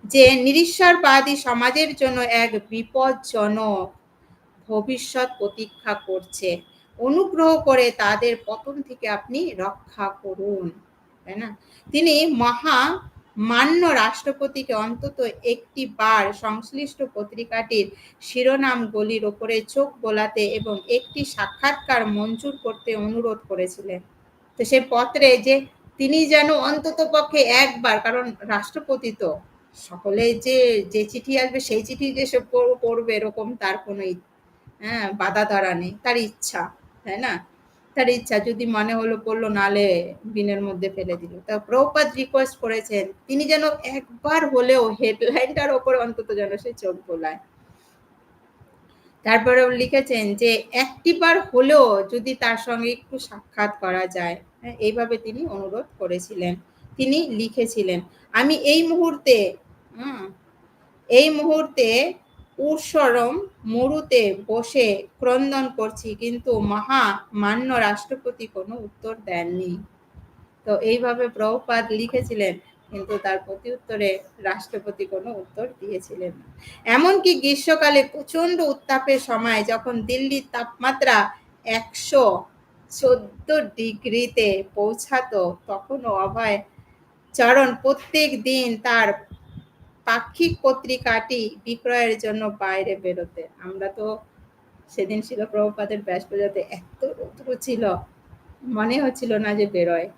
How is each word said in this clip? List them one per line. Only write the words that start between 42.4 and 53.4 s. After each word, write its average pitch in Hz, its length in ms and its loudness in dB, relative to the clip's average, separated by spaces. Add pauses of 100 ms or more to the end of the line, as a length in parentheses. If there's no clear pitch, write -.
করেছেন 220 520 -4 (160)
তিনি 277 160 -2
যেন 302 200 2 (200)
একবার 269 680 -2
হলেও 254 340 4 (180)
হেডলাইনটার 262 720 0
ওপর 262 260 2
অন্তত 233 380 -4
যেন 202 220 -4
সে 233 160 -10
চোখ 185 220 -6 (120)
বোলায়। 165 320 -8 (1900)
তারপরে 233 360 6 (160)
লিখেছেন 247 580 0
যে 226 360 2
একটিবার 330 680 2
হলেও 269 440 6 (220)
যদি 240 280 -6
তার 226 220 -2
সঙ্গে 233 340 -4
একটু - 260 -12
সাক্ষাৎ 208 600 -6